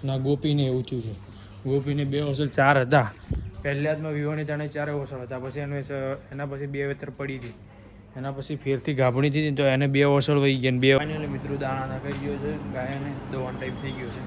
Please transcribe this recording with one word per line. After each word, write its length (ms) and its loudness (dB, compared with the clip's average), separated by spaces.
ના 140 0
ગોપીને 480 2
એવું 180 2
થયું 180 -4
છે. 120 -6
ગોપીને 360 2
બે 160 0
વસળ 260 0
ચાર 340 6
હતા. 300 4
પહેલા 280 -2
હાથમાં 220 -2
વિવાણી 340 -2
તાણે 220 -4
ચારે 240 -4
વસળ 300 -6
હતા. 180 -8
પછી 200 -8
એનો 220 -4
સ-, 360 -4
એના 140 -6
પછી 200 -6
બે 200 -4
વેતર 240 -6
પડી 280 -6
હતી. 160 -10
એના 160 -6
પછી 240 -6
ફેરથી 380 0
ગાભણી 360 4
થઈ 180 0
હતી 80 0
તો 80 2
એને 240 4
બે 160 4
વસળ 340 6
વહી 200 4
ગયા 140 2
ને 80 2
બે 160 8
finally 320 0
મિત્રો 300 -4
દાણા 280 -2
નખાઈ 260 -4
ગયો 240 -4
છે. 380 -4
ગાયને 400 -4
દવાનો 280 -4
ટાઈમ 220 -6
થઈ 100 -4
ગયો 180 -8
છે. 180 -10